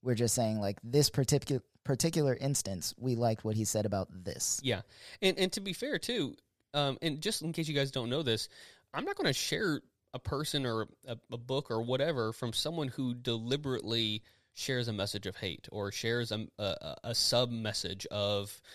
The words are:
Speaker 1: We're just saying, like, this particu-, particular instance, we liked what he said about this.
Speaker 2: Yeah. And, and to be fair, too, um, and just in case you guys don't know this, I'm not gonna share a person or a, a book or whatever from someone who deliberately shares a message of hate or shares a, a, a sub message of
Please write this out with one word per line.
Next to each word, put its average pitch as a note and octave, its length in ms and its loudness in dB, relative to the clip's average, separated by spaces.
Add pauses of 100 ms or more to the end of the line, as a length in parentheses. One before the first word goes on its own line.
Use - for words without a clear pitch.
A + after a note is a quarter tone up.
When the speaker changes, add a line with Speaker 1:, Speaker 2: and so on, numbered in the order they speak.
Speaker 1:
We're B2 140 2
just A#2 180 4
saying, A2 240 2
like, G2+ 240 0
this C3+ 260 6
particu-, C3+ 540 2 (220)
particular D3 500 4
instance, G#2+ 640 -2
we B2+ 160 0
liked A2+ 300 2
what A2 100 0
he G#2+ 100 2
said G#2+ 220 0
about G2 220 0 (160)
this. - 360 -2
Speaker 2:
Yeah. A#2 200 6 (420)
And, F#3+ 160 6
and F#3 140 4
to - 80 -2
be G3 120 -4
fair, B3 280 -2
too, G#3+ 340 0 (400)
um, C#3+ 260 2
and D#3 200 -2
just G#3 220 -2
in D#3+ 100 -4
case D#3 160 -2
you D3+ 80 -2
guys C#3 160 2
don't A#2+ 180 -2
know D3 140 0
this, A2+ 240 2 (440)
I'm - 120 -4
not G4+ 100 -4
gonna C4+ 180 2
share - 500 0 (320)
a B2 40 -6
person C#3+ 480 -2
or A2+ 220 0 (180)
a, A#2+ 100 -8 (140)
a B2 80 -8
book C3 320 -2
or A2+ 120 0
whatever B2+ 500 0
from A#2 200 -4
someone D#3 360 -2
who B2 260 -2
deliberately A#2 1080 -2 (300)
shares B2 340 -2
a A2+ 40 -2
message G2+ 340 -2
of F#2 100 -6
hate - 340 -6
or G2+ 220 -4
shares A#2 400 -2
a, G#2+ 140 -4 (120)
a, F#2+ 460 -4
a A#2 100 -4
sub B2 380 2
message G2+ 580 -4
of G2+ 500 -2 (140)